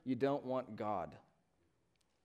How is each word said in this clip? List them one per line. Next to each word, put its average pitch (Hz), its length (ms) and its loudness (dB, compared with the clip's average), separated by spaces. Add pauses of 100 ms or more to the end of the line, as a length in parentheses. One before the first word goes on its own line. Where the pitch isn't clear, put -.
you 127 100 0
don't 135 300 2
want 127 320 -2
God. 98 400 -2 (1080)